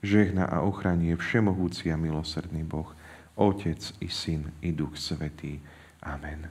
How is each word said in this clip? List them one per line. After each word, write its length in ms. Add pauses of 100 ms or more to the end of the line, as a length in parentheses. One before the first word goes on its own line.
žehná 480
a 160
ochraňuje 480
všemohúci 800
a 0
milosrdný 720
Boh – 240 (480)
Otec 400 (240)
i 80
Syn 480
i 160
Duch 240
Svätý. 640 (400)
Amen. 480